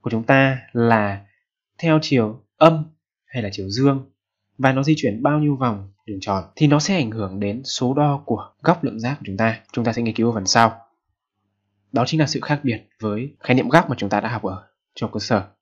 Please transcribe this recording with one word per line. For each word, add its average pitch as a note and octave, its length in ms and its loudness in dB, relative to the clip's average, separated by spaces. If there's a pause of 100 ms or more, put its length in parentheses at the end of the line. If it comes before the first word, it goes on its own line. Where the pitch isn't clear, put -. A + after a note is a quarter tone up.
của B2+ 80 -6
chúng A2+ 140 -2
ta C3+ 360 4 (120)
là G#2+ 540 0 (520)
theo D#3 240 2
chiều A#2 420 0 (140)
âm D#3 280 4 (400)
hay B2 180 -8
là G2+ 80 -6
chiều G2 180 -10
dương C3+ 420 0 (460)
và C3 140 2
nó C3+ 120 0
di D#3 140 2
chuyển A#2 260 -2
bao D3 160 2
nhiêu D3 160 0
vòng G#2+ 360 -4 (140)
đường G2+ 160 -10
tròn G2 220 -4 (120)
thì D3+ 120 2
nó D3 120 4
sẽ G3 160 -2
ảnh A#2+ 160 -2
hưởng G2+ 280 -6
đến G#2 240 -4
số B2+ 300 -4
đo C#3+ 320 0
của - 360 -6
góc E3+ 220 0
lượng A2+ 160 -6
giác B2 200 -4
của A2 60 -16
chúng G2 120 -8
ta. A2+ 240 0 (100)
Chúng A#2+ 140 -4
ta A#2 80 0
sẽ A#2+ 80 -4
nghiên A2 140 -2
cứu A#2 140 2
ở A#2 40 -2
phần G2+ 120 -4
sau. A2+ 360 4 (1120)
Đó B2 160 2
chính D#3+ 120 0
là C#3+ 80 4
sự - 160 -4
khác D3 200 -2
biệt A#2 240 -4 (120)
với A2 400 -6
khái B2 160 2
niệm A#2 140 0
góc D#3+ 200 4
mà A#2+ 100 -2
chúng G2+ 100 -4
ta G#2 120 0
đã A2 80 -6
học A2+ 140 -6
ở F#2+ 240 -8 (280)
trung - 120 -6
học - 60 -10
cơ G#2+ 60 -6
sở. G2 280 0 (140)